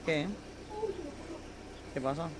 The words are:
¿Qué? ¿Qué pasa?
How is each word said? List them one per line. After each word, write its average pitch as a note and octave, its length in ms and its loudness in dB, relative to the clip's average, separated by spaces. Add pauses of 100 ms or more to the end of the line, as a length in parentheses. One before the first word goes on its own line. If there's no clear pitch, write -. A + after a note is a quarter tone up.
¿Qué? D#3 220 6 (1700)
¿Qué C#3 80 2
pasa? C#3+ 260 4 (120)